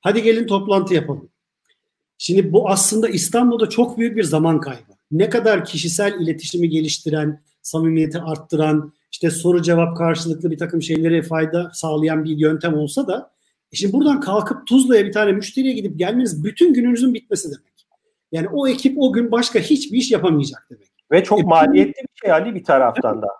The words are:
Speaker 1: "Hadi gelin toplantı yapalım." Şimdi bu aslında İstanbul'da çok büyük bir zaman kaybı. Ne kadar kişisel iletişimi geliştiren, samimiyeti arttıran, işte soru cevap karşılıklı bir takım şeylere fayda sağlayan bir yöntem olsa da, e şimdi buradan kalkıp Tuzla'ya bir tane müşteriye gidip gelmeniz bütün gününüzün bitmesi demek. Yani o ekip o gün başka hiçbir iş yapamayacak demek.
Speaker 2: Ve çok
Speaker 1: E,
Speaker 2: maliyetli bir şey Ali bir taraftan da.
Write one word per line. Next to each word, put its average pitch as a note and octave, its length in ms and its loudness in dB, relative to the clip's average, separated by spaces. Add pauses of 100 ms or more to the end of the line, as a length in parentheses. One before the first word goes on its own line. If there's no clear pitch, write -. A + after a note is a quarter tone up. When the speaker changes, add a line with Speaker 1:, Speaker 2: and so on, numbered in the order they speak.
Speaker 1:
"Hadi G#3 220 0
gelin A3+ 240 2
toplantı G3 480 0
yapalım." - 340 -4 (880)
Şimdi F3 340 0
bu G#3 160 4
aslında G#3+ 400 0
İstanbul'da A3+ 600 0
çok A#3+ 300 0
büyük A3+ 180 -2
bir A3 80 0
zaman D#3 360 0
kaybı. C3+ 320 -14 (180)
Ne F3 180 2
kadar G#3+ 360 0
kişisel F3 560 -4
iletişimi E3 480 -4
geliştiren, D#3 760 -4 (200)
samimiyeti D#3+ 560 -2
arttıran, D#3 760 -2 (200)
işte E3+ 180 -2
soru E3+ 320 0
cevap E3+ 340 0
karşılıklı E3 540 -2
bir D3+ 80 -6
takım E3 240 -4
şeylere E3 400 0
fayda E3 520 -4
sağlayan D#3 500 -2
bir D#3 140 -4
yöntem D#3 360 0
olsa D3+ 320 -4
da, G3+ 240 -6 (420)
e - 40 -10
şimdi G3 160 -2
buradan C#4+ 280 2
kalkıp G3+ 460 -4
Tuzla'ya B3 400 4
bir G3 60 -8
tane G#3 200 2
müşteriye B3+ 420 -2
gidip F#3+ 240 -6
gelmeniz F3+ 460 -2
bütün D4+ 300 4
gününüzün B3 400 2
bitmesi G3+ 340 -6
demek. - 380 -16 (460)
Yani E3 200 -4
o C#4 160 0
ekip C4 300 0
o C4 140 2
gün A3+ 200 0
başka A#3 260 0
hiçbir A3 400 0
iş B3+ 120 -2
yapamayacak D#3+ 600 0
demek. - 180 -20 (240)
Speaker 2:
Ve F#3 120 6
çok G#3 160 2
Speaker 1:
E, - 20 2
Speaker 2:
maliyetli F3+ 600 4
bir - 200 -18
şey G3 100 2
Ali G3 220 0
bir F3+ 100 -10
taraftan A#2 580 0
da. G#2 40 -6 (140)